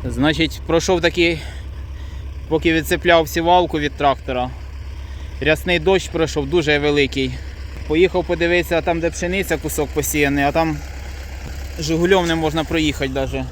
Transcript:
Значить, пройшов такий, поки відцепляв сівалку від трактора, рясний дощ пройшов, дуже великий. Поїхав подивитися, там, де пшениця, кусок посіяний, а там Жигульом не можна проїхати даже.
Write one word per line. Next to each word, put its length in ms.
Значить, 640
пройшов 340
такий, 380
поки 240
відцепляв 540
сівалку 520
від 120
трактора, 580
рясний 380
дощ 280
пройшов, 400
дуже 320
великий. 520
Поїхав 380
подивитися, 560
там, 180
де 100
пшениця, 480
кусок 320
посіяний, 540
а 80
там 260
Жигульом 480
не 80
можна 280
проїхати 480
даже. 400